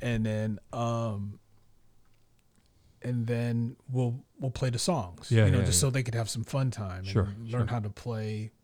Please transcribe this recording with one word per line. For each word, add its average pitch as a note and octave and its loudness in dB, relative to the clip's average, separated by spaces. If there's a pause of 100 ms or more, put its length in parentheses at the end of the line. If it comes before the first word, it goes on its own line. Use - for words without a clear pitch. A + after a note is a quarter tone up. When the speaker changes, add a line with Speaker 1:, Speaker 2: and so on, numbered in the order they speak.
Speaker 1:
And A2+ 0
then, G#2+ -2 (120)
um, A2+ -2 (1600)
and A#2+ -2
then A#2 0 (140)
we'll, B2 0 (140)
we'll C3+ -4
play B2+ -2
the A#2+ -2
songs, A2+ -4
Speaker 2:
Yeah, A2+ 8
Speaker 1:
you - 6
know, - 6
Speaker 2:
yeah, F#2+ 4
Speaker 1:
just F2 4
Speaker 2:
yeah. - 6
Speaker 1:
so - 2
they C3 0
could A#2 -4
have A2+ -2
some A2+ -4
fun C3+ 0
time G2 -6
Speaker 2:
Sure, G2 2
Speaker 1:
and G#2+ -6
learn A#2+ 2
Speaker 2:
sure. A#2+ -2
Speaker 1:
how A#2 0
to G#2 -4
play G#2+ -6 (140)